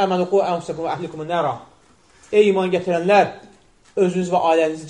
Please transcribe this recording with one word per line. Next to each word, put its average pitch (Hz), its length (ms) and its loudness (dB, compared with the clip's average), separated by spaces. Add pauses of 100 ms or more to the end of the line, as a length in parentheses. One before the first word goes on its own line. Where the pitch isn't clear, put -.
əmənu 180 260 -2
qu 196 120 2
ənfusakum 170 420 -4
və 151 120 -4
əhlikum 156 320 -10
nara." 151 300 -2 (760)
Ey 208 160 6
iman 190 220 0
gətirənlər, 175 560 2 (720)
özünüz 180 340 0
və 180 100 2 (100)
ailənizi 160 400 0